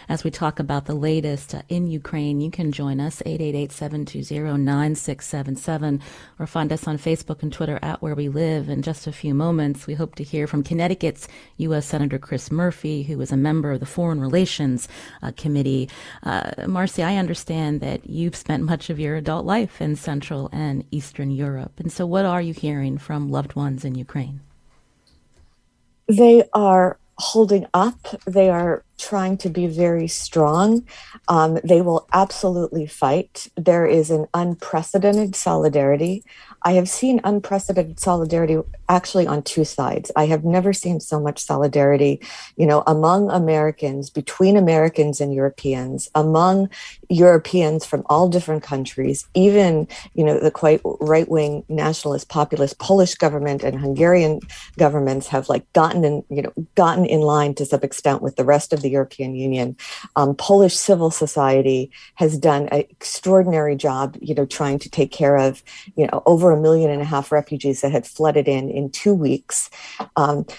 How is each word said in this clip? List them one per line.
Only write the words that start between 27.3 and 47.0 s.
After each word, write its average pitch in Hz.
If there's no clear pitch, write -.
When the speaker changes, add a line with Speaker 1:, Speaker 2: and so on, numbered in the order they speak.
Speaker 2:
up. 208
They 190
are 170
trying 190
to 185
be 175
very 165
strong. 180
Um, 165
they 170
will 170
absolutely 175
fight. -
There 170
is 160
an 156
unprecedented 185
solidarity. 156
I 175
have 185
seen 254
unprecedented 196
solidarity 165
actually 180
on 147
two 156
sides. -
I 151
have 156
never 180
seen 175
so 151
much 147
solidarity, 143
you 139
know, 147
among 165
Americans, 151
between 190
Americans 160
and 143
Europeans, 135
among 175